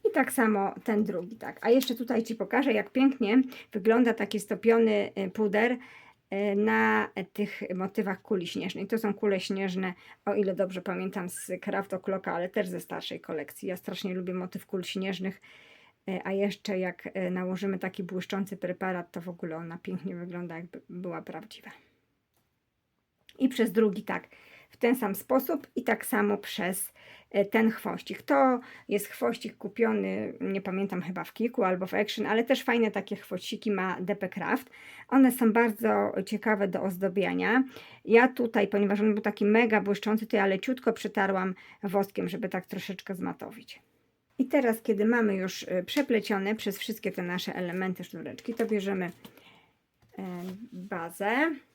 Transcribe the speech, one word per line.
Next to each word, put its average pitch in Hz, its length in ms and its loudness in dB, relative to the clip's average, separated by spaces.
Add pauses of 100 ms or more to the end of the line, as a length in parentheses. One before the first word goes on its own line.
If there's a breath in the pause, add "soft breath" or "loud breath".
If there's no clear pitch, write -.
(140)
Tak 262 160 2
samo 214 520 2
ten 214 200 2
drugi, 185 320 -4
tak. - 300 -12
A 220 40 4
jeszcze 262 260 4
tutaj 233 280 0
Ci 226 120 -4
pokażę, 240 380 2
jak 208 180 0
pięknie 262 500 6 (300 loud breath)
wygląda 226 420 4
taki 214 260 -2
stopiony, 220 800 4
y, 196 120 -2
puder, 214 420 2
y, - 840 -4
na 220 540 4 (240)
tych 208 300 -4 (120)
motywach 190 460 -2
kuli 180 260 -2
śnieżnej. 190 400 -6
To 226 100 0
są 208 160 0
kule 202 260 2
śnieżne, 185 540 -2 (320 loud breath)
o 202 80 0
ile 196 200 2
dobrze 185 280 -2
pamiętam, 185 480 -4
z - 220 -10 (100)
Craft 196 300 -4
O'Clocka, 190 400 -4
ale 175 180 -4
też 196 180 -2
ze 180 120 -8
starszej 170 420 -8
kolekcji. - 480 -8
Ja 180 80 -6
strasznie 185 360 -6
lubię 185 200 -4
motyw 185 320 -8
kul 185 180 -6
śnieżnych, 190 580 -6 (680 loud breath)
y, 185 140 -4
a 190 80 -4
jeszcze 196 480 0
jak, 180 260 -4
y, 185 260 -4
nałożymy 185 480 -2
taki 190 240 -6
błyszczący 185 540 -4
preparat, 180 540 -4
to 190 100 -10
w 175 80 -10
ogóle 170 280 -8
ona 165 200 -10
pięknie 185 380 -8
wygląda, 175 420 -10
jakby 170 320 -14
była 175 320 -8
prawdziwa. - 500 -16 (1700)
I 262 100 4
przez 226 220 0
drugi 208 320 2
tak, - 240 -6 (420 loud breath)
w - 80 -20
ten 247 180 4
sam 202 200 -2
sposób 269 600 0
i 233 80 -4
tak 220 220 -2
samo 208 320 2
przez, 190 560 -6 (380 loud breath)
e, 202 140 4
ten 220 260 4
chwościk. - 500 -8
To 262 380 4 (280 loud breath)
jest 202 200 -2
chwościk 233 500 -4
kupiony, 196 840 -2
nie 190 200 -2
pamiętam, 190 400 -2
chyba 170 220 -6
w - 100 -12
Kiku 233 300 0
albo 185 240 2
w - 60 -6
Action, 208 320 0
ale 220 180 2
też 262 200 2
fajne 233 280 4
takie 202 240 -4
chwościki - 560 -6
ma 185 300 -2
D 185 140 0
P 190 140 -6
Craft. 185 400 -2 (380 loud breath)
One 262 240 8
są 233 220 4
bardzo 214 600 4 (120)
ciekawe 208 420 0
do 180 160 -2
ozdobiania. 185 800 2 (420 loud breath)
Ja 233 220 8
tutaj, 233 400 2
ponieważ 202 320 2
on 214 140 4
był 208 100 0
taki 208 220 0
mega 214 360 6
błyszczący, 208 460 0
to 233 100 0
ja 196 80 4
leciutko 208 480 0
przetarłam 190 600 0 (280 loud breath)
woskiem, 196 460 0
żeby 180 200 -4
tak 185 160 -4
troszeczkę 190 500 -8
zmatowić. - 680 -10 (560)
I 262 80 4
teraz, 247 360 2
kiedy 208 240 2
mamy 226 300 4
już, 185 320 -4
e, 180 160 0
przeplecione 208 720 0
przez 202 220 -4
wszystkie 214 340 -6
te 190 120 -6
nasze 180 320 -4
elementy 180 480 -4
sznureczki, 160 500 -10
to 226 120 -2
bierzemy, 196 460 -2 (1080 loud breath)
e, 180 240 -8 (280)
bazę. 196 840 -2 (200)